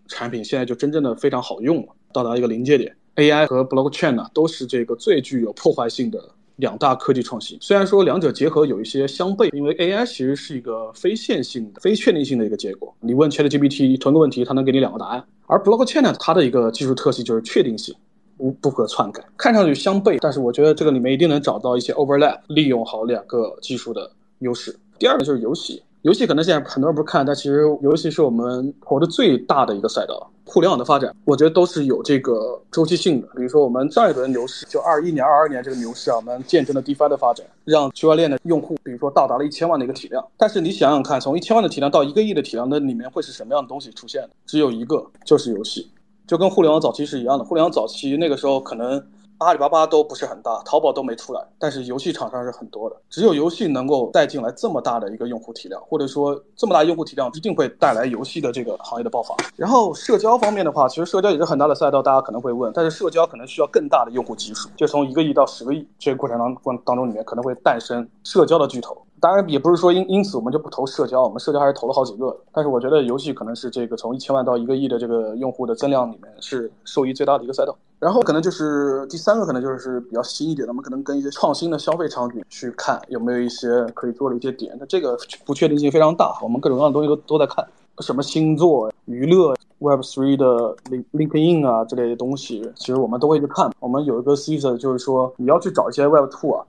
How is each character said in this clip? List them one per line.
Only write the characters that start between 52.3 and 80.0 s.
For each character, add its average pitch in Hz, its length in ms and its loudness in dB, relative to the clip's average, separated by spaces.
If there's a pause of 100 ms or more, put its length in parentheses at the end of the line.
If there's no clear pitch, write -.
商 123 120 -8
是 123 60 -8
很 120 200 -14
多 110 200 -10
的， - 60 -14 (120)
只 170 160 -4
有 196 120 6
游 147 120 2
戏 180 200 -4
能 131 180 -2
够 135 260 0
带 165 140 4
进 135 160 -6
来 117 120 -4
这 - 140 -4
么 151 140 -4
大 120 180 -2
的 101 120 -8
一 113 60 -10
个 120 100 -6
用 120 120 -8
户 113 140 -16
体 - 160 -18
量， - 140 -12
或 - 140 -4
者 135 100 -4
说 143 340 -2 (140)
这 - 100 -4
么 202 80 2
大 156 100 6
用 170 120 2
户 160 100 -6
体 - 100 -14
量 135 200 -4
一 156 40 -12
定 185 140 -4
会 156 160 0 (100)
带 143 140 4
来 113 120 0
游 123 180 -4
戏 160 180 -10
的 131 100 -4
这 123 120 -6
个 113 140 -6
行 - 220 -10
业 117 40 -6
的 117 80 -6
爆 123 100 -2
发。 - 140 -8 (200)
然 185 140 -4
后 226 240 4
社 - 240 0
交 220 200 4
方 214 140 2
面 196 140 0
的 151 60 -2
话， 139 160 4
其 - 80 -8
实 165 100 -4
社 190 160 0
交 202 80 4
也 160 80 2
是 160 80 0
很 156 120 0
大 147 100 4
的 143 80 2
赛 143 160 2
道， 135 100 4
大 135 100 2
家 135 80 6
可 - 120 -2
能 120 100 -8
会 123 100 -4
问， 120 220 -4
但 170 100 0
是 165 60 0
社 160 220 -4
交 165 160 2
可 - 100 -14
能 147 80 -18
需 - 160 -4
要 143 60 2
更 - 200 0
大 139 160 4
的 113 80 -6
用 120 140 -4
户 113 100 -10
基 107 200 -12
数， - 200 -12
就 151 120 0
从 143 200 0
一 131 60 -8
个 160 80 2
亿 151 120 0
到 139 120 4
十 - 180 -6
个 123 80 -4
亿 147 160 -6 (120)
这 143 120 -2
个 135 60 -2
过 135 100 -4
程 117 120 -4
当-， 123 160 -4 (280)
当 123 120 0
中 123 120 -2
里 113 60 -4
面 107 100 -8
可 113 120 -12
能 120 80 -4
会 131 100 -4 (100)
诞 131 160 2
生 120 280 -6 (160)
社 180 220 4
交 156 120 4
的 143 100 2
巨 127 140 -8
头。 - 160 -12 (220)
当 175 160 4
然 196 140 2
也 147 80 2
不 139 120 0
是 175 80 6
说 175 140 4
因-， 185 180 2
因 196 140 2
此 202 140 -6
我 117 40 -4
们 123 120 -4
就 156 60 0
不 - 100 -14
投 - 160 -6
社 135 200 -2
交， 127 180 2
我 117 60 2
们 107 100 -10
社 151 140 -2
交 143 60 0
还 143 60 2
是 139 80 4
投 123 140 -8
了 117 60 -2
好 135 100 2
几 117 140 -8
个， 127 180 -6 (160)
但 156 120 -2
是 147 60 -2
我 127 100 0
觉 127 100 -4
得 147 140 4
游 127 140 -2
戏 139 160 -6
可 - 100 -12
能 117 120 -10
是 123 140 -12
这 120 160 -6
个 113 100 -8
从 117 200 -8
一 131 40 -8
千 135 160 -2
万 131 80 0
到 127 140 0
一 117 80 -6
个 131 100 -2
亿 135 120 -2
的 120 100 -2
这 117 100 -6
个 113 280 -2
用 127 160 -6
户 127 140 -8
的 117 100 -4
增 139 140 -2
量 127 220 0
里 107 100 -16
面 - 180 -20
是 117 320 -8 (140)
受 143 200 0
益 131 80 -2
最 139 120 -4
大 139 120 4
的 131 60 -8
一 120 40 -12
个 131 60 -8
赛 139 120 -2
道。 135 100 -4 (240)
然 175 140 0
后 247 80 4
可 - 100 2
能 156 80 0
就 175 120 0
是 143 560 -2
第 170 100 -12
三 208 220 2
个， 208 40 -2
可 165 80 -2
能 127 80 -2
就 131 160 -4
是 127 260 -6